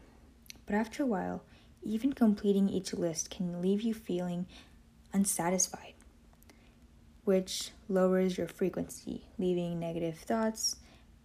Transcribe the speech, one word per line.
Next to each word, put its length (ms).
But 120
after 260
a 40
while, 360
even 320
completing 560
each 240
list 340
can 320
leave 220
you 100
feeling 540
unsatisfied, 800
which 480
lowers 480
your 100
frequency, 760
leaving 400
negative 380
thoughts, 600